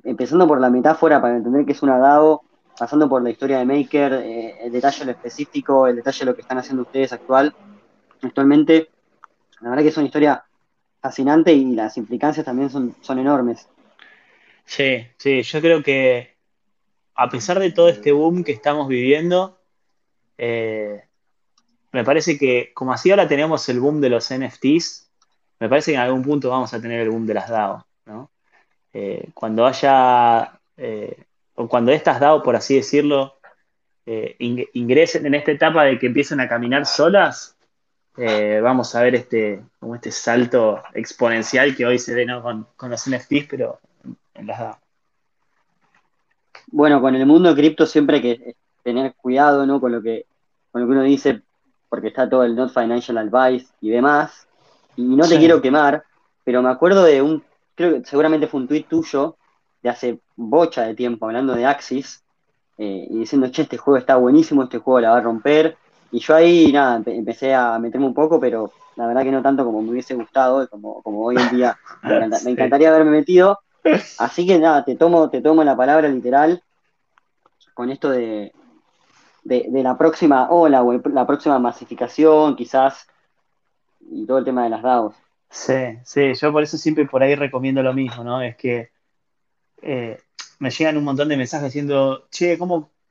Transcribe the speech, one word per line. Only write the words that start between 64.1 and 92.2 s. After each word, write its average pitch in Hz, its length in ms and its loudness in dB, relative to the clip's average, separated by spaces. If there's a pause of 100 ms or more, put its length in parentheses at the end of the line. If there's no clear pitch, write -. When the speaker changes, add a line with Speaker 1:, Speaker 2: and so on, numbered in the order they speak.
Speaker 1:
buenísimo, 139 480 4
este 123 140 -8
juego 127 220 2
la 113 120 2
va 120 60 4
a 117 40 0
romper", 143 540 0 (340)
y 123 80 -6
yo 151 160 2
ahí, 165 380 6
nada, 131 260 2
empe-, 107 180 -6
empecé 120 380 -4
a 120 240 0
meterme 117 280 -4
un 123 80 -4
poco, 156 240 2
pero 117 340 -2 (240)
la 120 100 -6
verdad 123 160 0
que 135 100 -2
no 131 100 -2
tanto 139 220 0
como 110 180 -4
me 113 80 -6
hubiese 123 240 -6
gustado, 127 480 0
y 123 60 -6
como, 107 340 -16
como 107 220 -8
hoy 123 120 -2
en 123 200 0
día 123 220 0 (240)
me - 120 -2
encanta-, 113 240 0
Speaker 2:
<laughs> - 20 -2
Sí. - 40 -14
Speaker 1:
me 123 80 -4
encantaría 139 360 2
haberme 156 240 4
metido, 180 480 4 (580)
así 175 280 -4
que 185 120 4
nada, 156 260 4
te 127 120 -4
tomo, 165 340 4
te 127 100 -4
tomo 156 220 4
la 139 140 2
palabra 147 320 2
literal, 139 540 0 (1120)
con 123 160 -6
esto 139 200 -4
de, 113 420 -4 (920)
de, 123 240 -2
de 127 140 -2
la 127 140 -2
próxima 151 540 2
ola, 156 320 4
o 120 100 2
el, 123 100 -4 (100)
la 127 140 0
próxima 143 320 0
masificación, 143 960 2
quizás, 135 500 -2 (1040)
y 107 160 -10
todo 131 120 0
el 123 60 -2
tema 127 200 -2
de 117 60 -2
las 110 120 -8
daos. 120 320 0 (360)
Speaker 2:
Sí, 127 540 -6
sí, 139 300 0
yo 147 180 -2
por 151 100 0
eso 151 160 -6
siempre 156 280 -2
por 135 160 0
ahí 139 120 2
recomiendo 135 480 -4
lo 131 100 -2
mismo, 120 320 -8
¿no? 123 160 -6
Es 120 160 -10
que, 120 340 -8 (920)
eh, 120 360 -10 (400)
me 131 120 -6
llegan 156 260 -2
un 147 80 -2
montón 143 240 -2
de 147 80 -2
mensajes 139 300 -6
diciendo, 135 640 -4